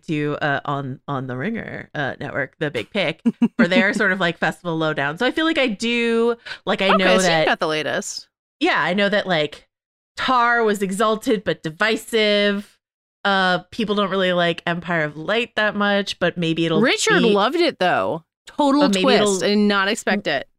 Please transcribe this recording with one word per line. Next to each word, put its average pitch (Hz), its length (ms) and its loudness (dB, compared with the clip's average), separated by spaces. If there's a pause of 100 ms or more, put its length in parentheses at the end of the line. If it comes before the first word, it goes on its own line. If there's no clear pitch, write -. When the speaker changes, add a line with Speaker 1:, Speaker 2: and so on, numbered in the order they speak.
Speaker 1:
to, 147 340 -2
uh, 139 240 -2
on, 143 420 -6
on 135 200 -6
the 127 100 -8
Ringer, - 580 -8
uh, 139 240 -4
network, 135 420 -6
The 151 100 -2
Big 110 180 -6
Pick, 165 320 -4 (380)
for 220 100 4
their 185 240 2
Speaker 2:
<laughs> - 0 -
Speaker 1:
sort 202 180 0
of, 190 100 -2
like, 170 180 0
festival 165 400 -4
lowdown. 151 400 -2
So 240 80 -2
I 254 60 0
feel 320 120 -2
like 320 140 0
I 269 80 2
do, 233 720 0 (280)
like, 202 160 -2
I 190 80 2
Speaker 2:
Okay, - 80 4
Speaker 1:
know 185 220 4
Speaker 2:
so 185 60 2
Speaker 1:
that 165 160 2
Speaker 2:
you 156 40 2
got - 160 0
the 170 80 0
latest. 151 600 -4 (320)
Speaker 1:
Yeah, 285 220 2
I 165 120 0
know 202 160 2
that, 196 160 0
like, 156 420 -2 (480)
Tar 240 480 2
was 208 160 0
exalted 214 640 0
but 165 180 -4
divisive. 208 1160 0 (440)
Uh, 190 360 2 (120)
people 214 260 -2
don't 202 120 0
really 185 240 0
like 170 340 0
Empire 170 380 -2
of 151 140 -8
Light 208 380 -4
that 214 200 -2
much, 202 420 -2
but - 200 -2
maybe 165 260 0
it'll 160 160 2
Speaker 2:
Richard 415 400 2
Speaker 1:
be 208 140 4
Speaker 2:
loved 226 220 2
it 330 240 0
though. 143 440 0 (220)
Total 285 340 2
Speaker 1:
But 285 140 4
maybe 190 80 0
Speaker 2:
twist. 247 180 6
Speaker 1:
it'll 202 240 2
Speaker 2:
I 180 40 2
did 208 100 2
not 202 300 2
expect 208 380 -2
it. 147 220 -2 (100)